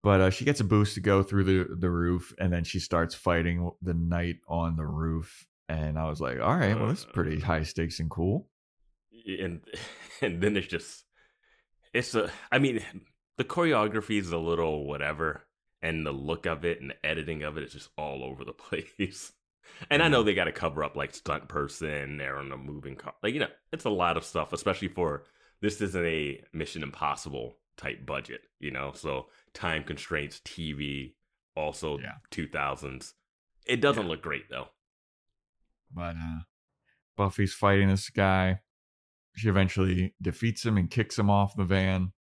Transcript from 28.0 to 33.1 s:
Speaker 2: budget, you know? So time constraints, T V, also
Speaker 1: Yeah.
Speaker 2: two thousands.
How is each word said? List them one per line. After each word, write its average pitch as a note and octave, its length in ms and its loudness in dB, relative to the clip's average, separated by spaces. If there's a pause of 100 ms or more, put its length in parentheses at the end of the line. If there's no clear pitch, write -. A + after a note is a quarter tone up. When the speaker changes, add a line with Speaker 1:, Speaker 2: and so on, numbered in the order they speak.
Speaker 2:
budget, C2 360 -8 (180)
you D2 140 -8
know? C2+ 200 -6
So C2+ 360 -6 (260)
time D#2+ 300 -2
constraints, D2 600 -6
T D#2 280 -8
V, C#2 420 -8 (400)
also D2+ 440 -4
Speaker 1:
Yeah. C2+ 160 -10 (180)
Speaker 2:
two D#2 160 -6
thousands. C#2 680 -6 (520)